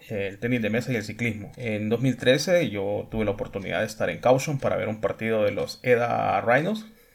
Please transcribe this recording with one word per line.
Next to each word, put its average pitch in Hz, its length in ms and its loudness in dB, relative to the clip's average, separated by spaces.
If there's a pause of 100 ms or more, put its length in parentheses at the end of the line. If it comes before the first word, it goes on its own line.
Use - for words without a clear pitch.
el 98 300 -4
tenis 120 220 0
de 107 80 0
mesa 123 240 -2
y 120 40 0
el 104 60 -2
ciclismo. 107 540 -6
En 107 320 -4
dos 117 120 2
mil 127 180 0
trece 151 500 4
yo 101 420 -2
tuve 110 140 -2
la 104 60 2
oportunidad 98 500 -4
de 110 60 0
estar 101 240 -4
en 82 80 -6
Kaohsiung 131 420 2
para 101 160 0
ver 98 120 -2
un 107 120 -6
partido 110 420 0
de 104 80 2
los 101 320 -6
EDA 117 600 2
Rhinos, 151 440 2 (280)